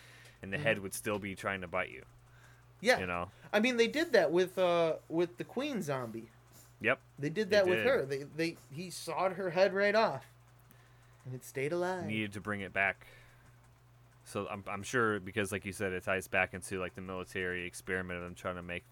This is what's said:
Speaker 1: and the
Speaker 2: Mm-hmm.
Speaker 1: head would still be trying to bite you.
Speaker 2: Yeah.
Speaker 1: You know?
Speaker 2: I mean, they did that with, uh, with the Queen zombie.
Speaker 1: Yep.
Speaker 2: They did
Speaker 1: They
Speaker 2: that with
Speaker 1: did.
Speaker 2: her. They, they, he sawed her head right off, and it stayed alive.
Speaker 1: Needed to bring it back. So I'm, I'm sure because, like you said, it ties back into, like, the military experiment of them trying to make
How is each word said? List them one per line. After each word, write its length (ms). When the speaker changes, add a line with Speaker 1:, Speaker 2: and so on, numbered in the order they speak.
Speaker 1:
and 100
the 40
Speaker 2:
Mm-hmm. 100
Speaker 1:
head 140
would 140
still 240
be 160
trying 260
to 80
bite 220
you. 140
Speaker 2:
Yeah. 200
Speaker 1:
You 60
know? 240
Speaker 2:
I 80
mean, 160
they 120
did 240
that 200
with, 260
uh, 360
with 280
the 80
Queen 380
zombie. 480
Speaker 1:
Yep. 200
Speaker 2:
They 120
did 200
Speaker 1:
They 60
Speaker 2:
that 100
with 120
Speaker 1:
did. 80
Speaker 2:
her. 200
They, 160
they, 200
he 200
sawed 420
her 180
head 240
right 200
off, 300
and 100
it 100
stayed 280
alive. 340
Speaker 1:
Needed 280
to 60
bring 200
it 120
back. 340
So 240
I'm, 200
I'm 140
sure 360
because, 320
like 140
you 80
said, 200
it 120
ties 240
back 260
into, 240
like, 160
the 60
military 680
experiment 520
of 60
them 100
trying 220
to 60
make 300